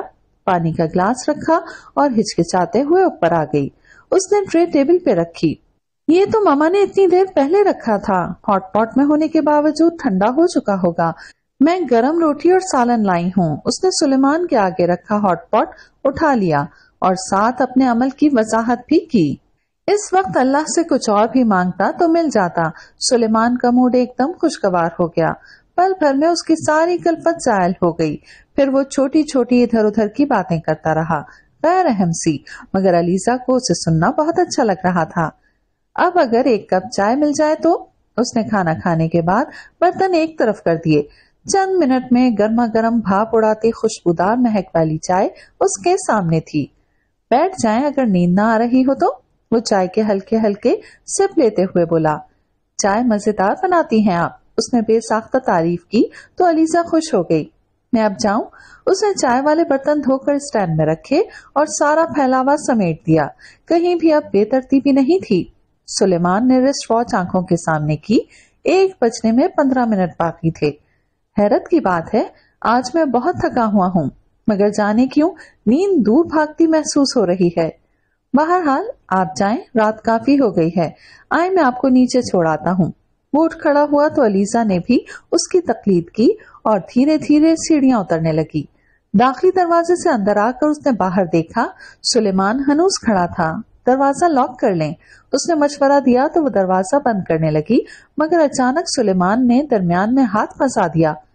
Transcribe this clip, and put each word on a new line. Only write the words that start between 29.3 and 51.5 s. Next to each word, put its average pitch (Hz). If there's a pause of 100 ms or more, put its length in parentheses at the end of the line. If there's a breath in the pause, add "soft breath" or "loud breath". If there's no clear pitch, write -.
इधर-उधर 214
की 277
बातें 185
करता 156
रहा, 160 (460 loud breath)
गैर 359
अहम 190
सी, 160 (300 loud breath)
मगर 190
अलीजा 185
को 247
उसे 247
सुनना 165
बहुत 320
अच्छा 339
लग 196
रहा 175
था। 160 (600)
"अब 349
अगर 254
एक 208
कप 185
चाय 208
मिल 294
जाए 302
तो?" 330 (260)
उसने 226
खाना 180
खाने 165
के 170
बाद 202 (340 loud breath)
बर्तन 359
एक 320
तरफ 226
कर 170
दिए। 151 (440 soft breath)
चंद 381
मिनट 254
में 240
गर्मा 226
गर्म 226
भाप 196
उड़ाती 220
खुशबूदार 196
महक 220 (100)
वाली 160
चाय 196 (300 loud breath)
उसके 370
सामने 185
थी। 151 (580)
"बैठ 330
जाएं 233
अगर 277
नींद 175
ना 220
आ 220
रही 240
हो 269
तो," 392 (320)
वो 233
चाय 196
के 214
हल्के 214
हल्के 226 (240 loud breath)
सिप 392
लेते 220